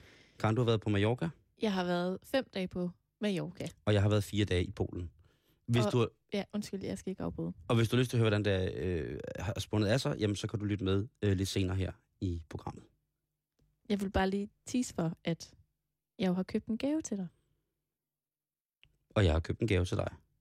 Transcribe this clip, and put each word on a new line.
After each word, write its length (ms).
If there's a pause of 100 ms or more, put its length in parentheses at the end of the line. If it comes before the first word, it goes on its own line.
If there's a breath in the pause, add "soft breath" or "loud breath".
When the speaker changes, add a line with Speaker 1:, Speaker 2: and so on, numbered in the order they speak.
(380 loud breath)
Speaker 1:
Karen, 160
du 60
har 60
været 140
på 100
Mallorca. 380 (340)
Speaker 2:
Jeg 100
har 120
været 400
fem 200 (100)
dage 140
på 220 (300)
Mallorca. 480 (160)
Speaker 1:
Og 100
jeg 80
har 60
været 160
fire 200
dage 200
i 60
Polen. 400 (560 soft breath)
Hvis 200
Speaker 2:
Og 60
Speaker 1:
du 160 (240)
Speaker 2:
ja, 200
undskyld, 320
jeg 140
skal 120
ikke 120
afbryde. 300 (160)
Speaker 1:
og 80
hvis 120
du 80
har 40
lyst 100
til 60
at 40
høre, 100
hvordan 140
det, 300
øh, 460 (180)
har 220
spundet 280
af 120
sig, 180
jamen, 180
så 120
kan 100
du 60
lytte 200
med, 220 (160)
øh, 140
lidt 120
senere 280
her 160 (280)
i 280
programmet. 360 (1040)
Speaker 2:
Jeg 120
vil 100
bare 200
lige 200 (160)
tease 280
for, 180 (120)
at 300 (640)
jeg 100
jo 40
har 100
købt 240
en 120
gave 240
til 140
dig. 120 (1900)
Speaker 1:
Og 100
jeg 80
har 80
købt 200
en 60
gave 180
til 120
dig. 120 (320)